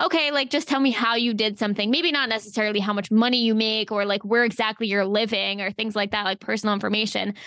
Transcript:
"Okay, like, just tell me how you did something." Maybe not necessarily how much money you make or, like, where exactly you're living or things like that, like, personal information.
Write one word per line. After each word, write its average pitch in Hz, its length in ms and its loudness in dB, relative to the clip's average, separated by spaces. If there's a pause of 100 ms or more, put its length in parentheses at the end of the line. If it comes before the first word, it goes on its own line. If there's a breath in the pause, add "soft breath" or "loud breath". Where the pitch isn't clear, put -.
"Okay, 320 280 0
like, 277 180 -2
just 294 180 -2
tell 277 120 0
me 269 120 4
how 233 240 0
you 240 180 0
did 214 260 -2
something." 208 320 0
Maybe 330 200 0
not 277 180 0
necessarily 214 500 -2
how 202 140 -2
much 202 180 -4
money 240 300 4
you 226 140 4
make 220 360 0
or, 202 140 0
like, 202 200 0
where 233 180 4
exactly 226 440 0
you're 196 180 2
living 202 560 0
or 190 100 -4
things 214 240 -6
like 202 160 0
that, 208 140 -2
like, 190 140 -2
personal 214 340 -2
information. 208 600 -2 (140 loud breath)